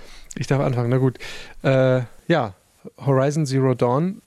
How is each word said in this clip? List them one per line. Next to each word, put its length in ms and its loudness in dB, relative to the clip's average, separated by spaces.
Ich 120 -6
darf 140 2
anfangen, 280 -2
na 80 2
gut. 200 0
Äh, 380 4
ja, 260 0
Horizon 500 2
Zero 260 2
Dawn, 540 0